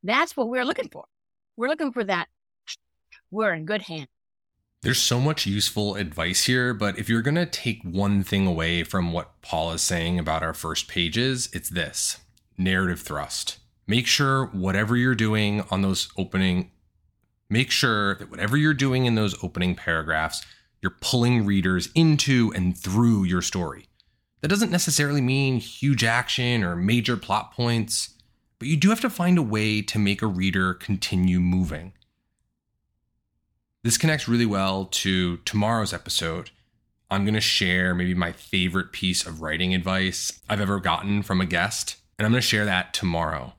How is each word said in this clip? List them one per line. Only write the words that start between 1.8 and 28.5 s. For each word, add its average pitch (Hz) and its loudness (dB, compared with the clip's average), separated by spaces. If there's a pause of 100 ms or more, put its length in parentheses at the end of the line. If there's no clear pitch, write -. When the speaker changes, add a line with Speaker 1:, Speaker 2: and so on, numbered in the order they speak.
Speaker 1:
for 233 -4
that. 175 -2 (1000)
We're 202 0
in 160 -6
good 208 -4
hands. 156 -12 (720)
Speaker 2:
There's - 0
so 123 2
much 151 0
useful 101 0
advice 85 -2
here, 127 2
but 101 -2
if 110 -6
you're 113 2
gonna 151 0
take - -6
one 98 2
thing 98 2
away 85 0
from 87 -2
what 82 -8
Paul 82 -4
is 82 -4
saying 87 0
about 80 -2
our 80 -4
first - -6
pages, 120 -2
it's - -8
this: - -6 (360)
narrative 92 0
thrust. - -8 (300)
Make 120 0
sure 135 2
whatever 98 0
you're 123 2
doing 107 2 (100)
on 95 2
those 98 0
opening, 92 0 (760)
make 120 2
sure 104 2
that 95 -16
whatever 107 -2
you're 151 2
doing 131 2
in 117 2
those 104 -2
opening 90 -2
paragraphs, 80 -4 (340)
you're - -4
pulling 120 2
readers 92 2
into 143 4
and 90 0
through 107 2
your 90 0
story. 87 -6 (540)
That 151 -4
doesn't 202 2
necessarily 147 2
mean 131 2
huge 135 0
action 120 2
or 87 0
major 113 2
plot 104 -2
points, 117 -2 (460)